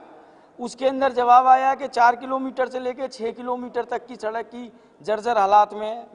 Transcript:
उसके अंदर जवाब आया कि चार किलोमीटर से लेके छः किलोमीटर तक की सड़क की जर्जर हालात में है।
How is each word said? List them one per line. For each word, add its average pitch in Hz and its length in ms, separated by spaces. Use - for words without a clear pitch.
उसके 247 280
अंदर 262 240
जवाब 247 360
आया 262 280
कि 269 120
चार 240 280
किलोमीटर 262 540
से 254 100
लेके 254 280
छः 226 240
किलोमीटर 247 540
तक 240 200
की 240 100
सड़क 220 300
की 240 260
जर्जर 220 360
हालात 208 360
में 214 140
है। 233 280